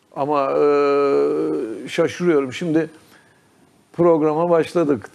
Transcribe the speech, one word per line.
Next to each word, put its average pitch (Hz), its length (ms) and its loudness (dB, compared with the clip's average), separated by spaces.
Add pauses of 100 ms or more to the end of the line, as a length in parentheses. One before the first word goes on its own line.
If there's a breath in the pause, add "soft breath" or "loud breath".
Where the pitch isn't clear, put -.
(160)
Ama, 143 360 -2
e, 147 120 2 (1200)
şaşırıyorum. 151 680 0
Şimdi 160 360 -2 (1040 soft breath)
programa 165 560 2
başladık. 156 640 0